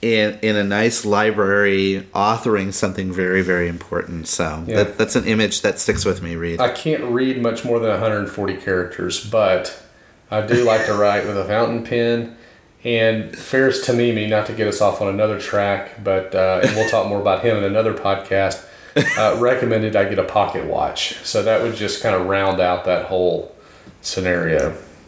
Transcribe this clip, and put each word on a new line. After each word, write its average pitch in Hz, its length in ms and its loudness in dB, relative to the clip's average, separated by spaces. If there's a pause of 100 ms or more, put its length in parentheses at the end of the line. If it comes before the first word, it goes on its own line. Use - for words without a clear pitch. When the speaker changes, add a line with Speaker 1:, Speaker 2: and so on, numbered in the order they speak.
Speaker 1:
in, 107 380 2
in 110 160 0
a 104 80 2
nice 107 400 0
library, 101 1080 2
authoring 104 580 0
something 92 400 -4
very, 92 300 2
very 87 260 0
important. 85 600 -6
So 80 380 -2
Speaker 2:
Yeah. 110 100 -2
Speaker 1:
that, 104 220 0
that's 110 180 0
an 120 100 0
image 107 360 0
that 101 160 2
sticks - 260 0
with 92 180 0
me, 85 140 -8
Reed. 85 240 -4
Speaker 2:
I 123 100 2
can't 156 340 -4
read 127 380 0
much 117 220 -2
more 117 160 0
than 113 100 0
a 98 80 0
hundred 104 320 -2
forty 95 260 -4
characters, 92 720 -4
but 95 540 0 (480)
I 107 120 0
do 120 220 2
like 110 220 4
to 107 80 0
write 104 320 2
with 104 100 -4
a 98 80 -2
fountain 113 400 0
pen. 117 520 -2 (480)
And 113 520 0
Ferris 131 500 2
Tamimi, 120 420 2
not 107 180 2
to 120 60 -8
get 110 160 0
us 98 120 -2
off 101 220 2
on 101 60 0
another 104 320 0
track, 101 640 -2
but, 95 300 0
uh, 92 280 2
and 107 140 2
we'll 110 120 2
talk 101 200 0
more 101 120 -2
about 98 240 2
him 110 120 2
in 101 80 -2
another 104 300 0
podcast, 98 680 -2 (540)
uh, 107 180 2
Speaker 1:
<laughs> 113 40 -2
Speaker 2:
recommended 110 560 2
I 101 120 4
get 98 120 -2
a - 40 2
pocket 92 420 -2
watch. - 580 -4
So 107 180 -2
that 110 200 2
would 117 120 -2
just 104 260 -4
kinda 104 180 2
round 95 420 0
out 90 240 2
that 90 220 0
whole 90 500 0 (460)
scenario. 82 720 0 (320)